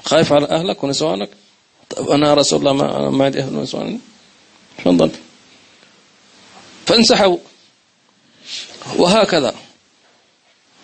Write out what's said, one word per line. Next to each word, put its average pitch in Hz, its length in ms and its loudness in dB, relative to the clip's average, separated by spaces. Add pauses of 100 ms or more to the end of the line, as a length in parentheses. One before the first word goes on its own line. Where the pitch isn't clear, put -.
خايف 156 280 2
على 147 140 2
أهلك 175 380 -4
ونسوانك؟ 160 460 -4 (600)
طب - 180 -8
أنا 147 260 4
رسول 147 240 2
الله 143 140 0
ما، 139 380 -2
ما 135 140 2
عندي 139 160 -2
أهل 135 160 -6
ونسوان. 151 420 -8 (800)
تفضل. 82 320 2 (1800)
فانسحبوا. 202 520 2 (1600)
وهكذا. 175 580 2 (1300)